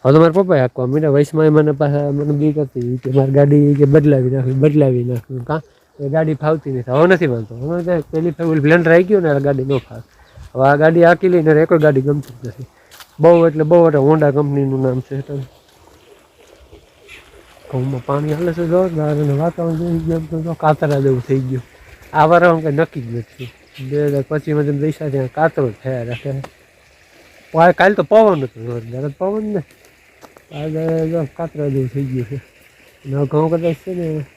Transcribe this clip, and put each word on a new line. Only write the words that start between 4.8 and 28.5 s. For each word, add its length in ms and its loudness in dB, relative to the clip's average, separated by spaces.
નાખવી. 360 -8
કાં? 220 -8
એ 100 -6
ગાડી 240 0
ફાવતી 380 -4
નથી. 200 -6
હવે 160 4
નથી 200 2
વાંધો. 280 -6
હવે 280 -8
તો 280 -2
પેલી 200 -2
ફેર 140 -8
ઓલી 140 0
સ્પ્લેન્ડર 320 4
આવી 120 6
ગયો 160 2
ને, 100 0
એટલે 120 0
ગાડી 240 -2
ન 120 -2
ફાવે. 240 -10
હવે 120 2
આ 80 6
ગાડી 280 4
હાંકી 260 4
લઈને 220 2
એક 220 4
ગાડી 280 2
ગમતી 320 -4
જ 40 -12
નથી. 180 -16
બહુ 280 6
એટલે 160 0
બહુ, 240 6
એટલે 120 2
Honda 320 4
કંપનીનું 500 -2
નામ 180 -2
છે 160 -12
એટલે. 240 -10
ઘઉંમાં 340 -6
પાણી 280 -4
હાલે 200 -4
છે 140 -4
જોરદાર, 440 -2
અને 220 -2
વાતાવરણ 420 -4
જોઈ 240 -4
ગયું 200 -4
એમ 60 -8
તો 160 -8
જો 120 -6
કાતરા 460 -2
જેવું 280 0
થઈ 120 0
ગયું. 220 -6
આ 120 4
વારે 200 4
આમ 140 4
કંઈ 120 -4
નક્કી 300 -2
જ 160 -8
નથી. 320 -14
બે 180 -2
હજાર 200 -2
પચીસમાં 360 -4
જેમ 180 -4
પૈસા 280 -4
ત્યાં 180 -4
કાતરો 420 -2
જ 40 -10
થયા 200 -6
રાખે. 380 -8
પા-, 200 6
કાલ 220 2
તો 100 -2
પવન 400 4
હતો 200 -10